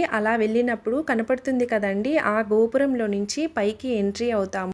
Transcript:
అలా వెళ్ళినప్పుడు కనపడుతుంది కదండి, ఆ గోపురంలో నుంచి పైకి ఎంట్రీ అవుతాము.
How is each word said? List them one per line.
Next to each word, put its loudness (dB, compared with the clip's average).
అలా 0
వెళ్ళినప్పుడు 0
కనపడుతుంది 0
కదండి, 0
ఆ 2
గోపురంలో 2
నుంచి -2
పైకి -2
ఎంట్రీ 0
అవుతాము. -2